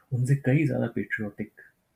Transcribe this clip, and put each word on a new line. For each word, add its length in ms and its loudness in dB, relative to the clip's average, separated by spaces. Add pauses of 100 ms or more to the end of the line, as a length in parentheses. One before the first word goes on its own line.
(140)
उनसे 220 2
कई 300 2
ज़्यादा 220 -2
patriotic 640 -6 (440)